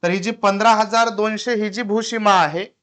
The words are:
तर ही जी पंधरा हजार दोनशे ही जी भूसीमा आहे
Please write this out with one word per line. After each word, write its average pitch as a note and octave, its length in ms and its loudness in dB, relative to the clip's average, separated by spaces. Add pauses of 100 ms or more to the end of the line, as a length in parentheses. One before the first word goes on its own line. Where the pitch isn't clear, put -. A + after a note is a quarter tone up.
तर F3 60 0
ही F#3+ 100 -2
जी G3+ 120 -4
पंधरा G#3+ 400 2
हजार A3 380 2
दोनशे G#3+ 460 -4
ही G#3 140 -2
जी G3+ 120 -8
भूसीमा A3 500 0
आहे E3+ 520 0